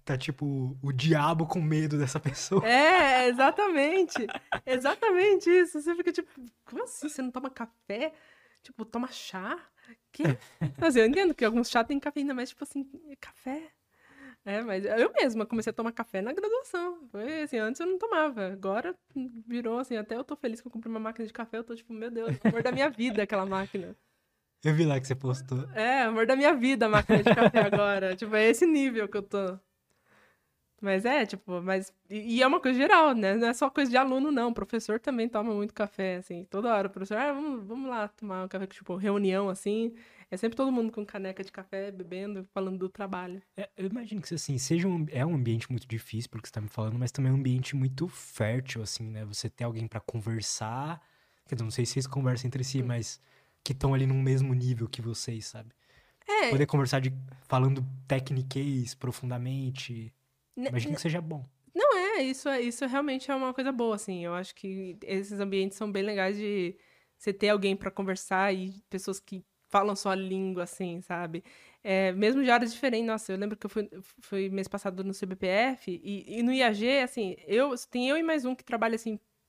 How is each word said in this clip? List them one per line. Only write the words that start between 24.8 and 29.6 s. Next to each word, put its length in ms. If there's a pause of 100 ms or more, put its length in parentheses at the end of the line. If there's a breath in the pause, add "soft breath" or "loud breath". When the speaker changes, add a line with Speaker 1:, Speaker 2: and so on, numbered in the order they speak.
Speaker 1:
lá 140
que 80
você 80
postou. 580
Speaker 2:
É, 300
amor 220
da 100
minha 180
vida, 320
a 40
máquina 340
de 120
café 260
Speaker 1:
<laughs> 40
Speaker 2:
agora. 500
Tipo, 200
é 140
esse 160
nível 440
que 80
eu 60
tô. 360 (1200 soft breath)